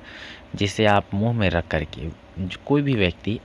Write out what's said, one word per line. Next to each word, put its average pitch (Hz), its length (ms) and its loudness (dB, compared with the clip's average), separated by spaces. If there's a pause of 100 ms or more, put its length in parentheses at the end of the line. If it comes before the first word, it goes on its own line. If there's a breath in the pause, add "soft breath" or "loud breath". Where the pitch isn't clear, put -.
(560 loud breath)
जिसे 101 300 0
आप 101 280 4
मुंह 110 200 0
में 107 160 2
रख 85 180 0
करके 78 420 -4 (300)
जो 92 260 -8
कोई 143 160 2
भी 139 140 0
व्यक्ति 98 500 0